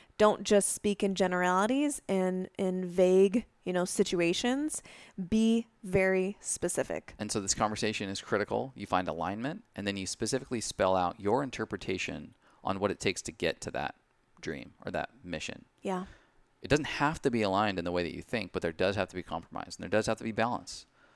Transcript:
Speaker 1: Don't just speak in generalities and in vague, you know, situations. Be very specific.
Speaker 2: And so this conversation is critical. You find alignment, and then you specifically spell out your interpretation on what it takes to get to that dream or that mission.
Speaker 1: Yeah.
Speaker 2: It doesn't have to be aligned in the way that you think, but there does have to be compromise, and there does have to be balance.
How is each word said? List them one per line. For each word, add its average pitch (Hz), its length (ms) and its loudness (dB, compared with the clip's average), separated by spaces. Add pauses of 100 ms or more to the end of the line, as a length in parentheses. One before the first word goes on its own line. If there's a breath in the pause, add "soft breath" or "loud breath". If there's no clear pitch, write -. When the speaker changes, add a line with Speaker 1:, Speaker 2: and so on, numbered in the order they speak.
(160 loud breath)
Speaker 1:
Don't 208 280 6
just 202 280 6
speak - 300 -2
in 196 140 0
generalities 190 920 2
and 185 480 0
in 185 300 0
vague, 185 600 6 (180)
you 180 80 -4
know, 180 120 2
situations. 214 960 0 (480 loud breath)
Be 226 380 4 (160)
very 190 580 2
specific. - 800 -4
Speaker 2:
And 104 140 -6
so 110 80 0
this 98 140 -2
conversation 107 540 0
is 98 120 -6
critical. 110 560 -2
You 101 100 -10
find 92 220 0
alignment, 95 560 -4 (100)
and 101 140 -6
then 98 80 -2
you 95 100 -6
specifically 120 540 -4
spell 95 340 2
out 87 240 0
your 104 240 2
interpretation 95 920 -6 (280 soft breath)
on 95 160 -2
what 98 140 0
it - 80 -8
takes 98 220 -2
to 90 100 -10
get - 300 -2
to - 100 -8
that - 240 -4 (440)
dream - 340 -10 (100)
or 95 80 -8
that - 180 -4 (140)
mission. 80 400 -8 (180)
Speaker 1:
Yeah. 190 220 -4 (580 soft breath)
Speaker 2:
It - 60 -12
doesn't 151 160 2
have 151 380 -2
to 135 80 2
be 117 120 2
aligned 98 360 2
in 85 60 -2
the 87 80 -2
way 87 120 0
that 80 100 -6
you 85 80 -10
think, 101 300 -6
but 92 100 -4
there 85 100 -2
does 92 220 0
have 98 140 -2
to - 80 -12
be 87 60 -8
compromise, - 540 -10
and 92 60 -12
there 87 80 -8
does 107 160 2
have 110 120 0
to - 60 -10
be 113 80 -4
balance. 113 540 -4 (300 soft breath)